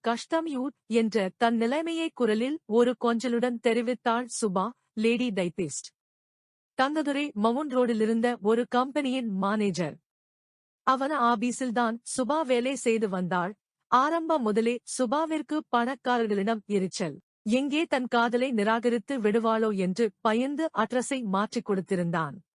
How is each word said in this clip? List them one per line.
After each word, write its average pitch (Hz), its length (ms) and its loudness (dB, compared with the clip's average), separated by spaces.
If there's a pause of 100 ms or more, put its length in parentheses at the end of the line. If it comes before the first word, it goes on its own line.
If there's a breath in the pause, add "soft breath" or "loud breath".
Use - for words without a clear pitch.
கஷ்டம் 320 460 -2
யூத்" 269 280 -4 (100)
என்ற 220 520 0
தன் 233 180 2
நிலைமையை 320 540 -2
குரலில் 240 560 0
ஒரு 240 380 2
கொஞ்சலுடன் 233 560 0
தெரிவித்தாள் 233 680 0 (140)
சுபா, 196 280 0 (240)
லேடி 233 360 2
டைப்பிஸ்ட். 180 600 -4 (840)
தங்கதுரை 285 600 -2
மவுண்ட் 233 400 -2
ரோடிலிருந்த 233 680 2
ஒரு 226 260 2
கம்பெனியின் 254 760 -2
மானேஜர். 196 540 0 (960)
அவன 269 260 0
ஆபீஸில்தான் 240 840 0 (180)
சுபா 285 280 0
வேலை 247 300 0
செய்து 226 340 0
வந்தாள். 180 460 -2 (320)
ஆரம்ப 320 520 2
முதலே 226 400 0 (180)
சுபாவிற்கு 302 600 -2 (180)
பணக்காரர்களிடம் 233 880 0
எரிச்சல். 185 560 -2 (280)
எங்கே 285 360 2
தன் 254 220 0
காதலை 240 440 2
நிராகரித்து 226 680 0
விடுவாளோ 220 560 2
என்று 190 440 0
பயந்து 269 540 0
அட்ரஸை 247 500 -2
மாற்றிக் 202 460 -2
கொடுத்திருந்தான். 175 680 -2 (200)